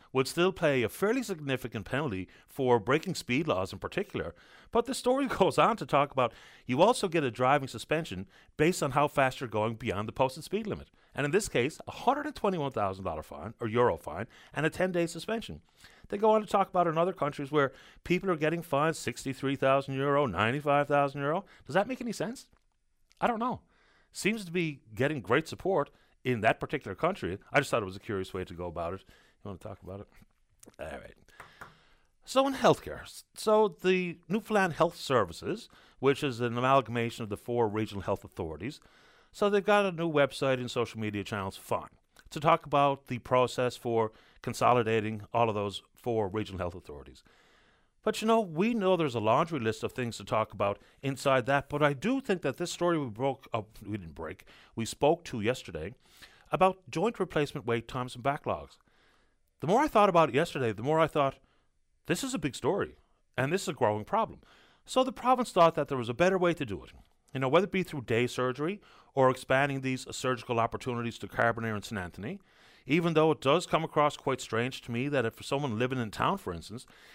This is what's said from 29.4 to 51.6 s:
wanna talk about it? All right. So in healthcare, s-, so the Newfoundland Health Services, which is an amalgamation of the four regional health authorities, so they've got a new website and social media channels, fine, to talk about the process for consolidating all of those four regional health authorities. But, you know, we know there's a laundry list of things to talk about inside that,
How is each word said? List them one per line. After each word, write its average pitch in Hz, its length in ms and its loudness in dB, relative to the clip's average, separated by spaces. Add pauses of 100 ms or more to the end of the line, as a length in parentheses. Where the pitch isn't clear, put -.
wanna 90 80 -12
talk 101 240 -14
about 92 180 -14
it? 101 80 -18 (680)
All - 200 -12
right. - 160 -20 (1120)
So 269 220 2
in 277 80 -2
healthcare, 175 480 2
s-, - 220 -18 (100)
so 214 480 4
the 180 360 0 (100)
Newfoundland 196 460 0
Health 165 220 2
Services, 117 720 -2 (320)
which 135 240 2
is 120 160 -2
an 120 180 -2
amalgamation 120 640 2
of 104 80 -8
the 101 60 -6
four 120 320 0
regional 104 340 -4
health 98 220 -4
authorities, 85 560 -8 (500)
so - 180 0
they've 202 160 2
got 208 220 4
a 185 60 -2
new 170 180 -2
website 139 440 2
and 123 160 -4
social 110 300 -2
media 104 220 -2
channels, 98 340 -6
fine, - 320 -6 (420)
to 160 100 -8
talk 160 260 4
about 139 400 2
the 123 140 -6
process 127 560 2
for 113 360 0 (300)
consolidating 110 800 2 (100)
all 117 160 4
of 107 60 0
those 101 280 -4 (120)
four 110 340 -2
regional 95 300 -6
health 90 160 -4
authorities. 71 480 -18 (840)
But, 214 180 -2
you 214 60 -2
know, 226 120 6
we 196 340 0
know 190 220 2
there's 147 200 0
a 113 40 0
laundry 143 380 2
list 110 240 -2
of 107 100 -4
things 120 240 -6
to 104 80 -12
talk 110 300 0
about 101 240 0 (240)
inside 135 440 0
that, 139 220 0